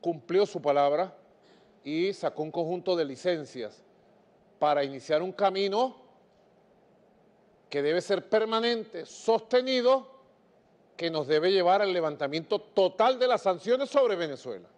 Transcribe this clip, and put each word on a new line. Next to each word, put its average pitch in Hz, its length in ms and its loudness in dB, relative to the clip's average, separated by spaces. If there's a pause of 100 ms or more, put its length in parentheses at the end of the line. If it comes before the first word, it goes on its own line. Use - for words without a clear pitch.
cumplió 170 440 0
su 175 160 -10
palabra 147 540 2 (680)
y 165 300 -2
sacó 160 300 -6
un 156 80 -8
conjunto 175 460 -4
de 165 80 0
licencias 135 800 -6 (760)
para 147 260 2
iniciar 139 380 -2
un 185 100 -6
camino 196 720 0 (1700)
que 143 120 -2
debe 156 180 2
ser 180 280 -2
permanente, 220 760 0
sostenido, 247 1000 0 (920)
que 170 140 -4
nos 156 160 -4
debe 156 240 2
llevar 190 320 4
al 196 100 0
levantamiento 160 680 -2
total 220 580 2
de 247 80 2
las 247 160 2
sanciones 220 480 0
sobre 254 240 4
Venezuela. 131 640 -8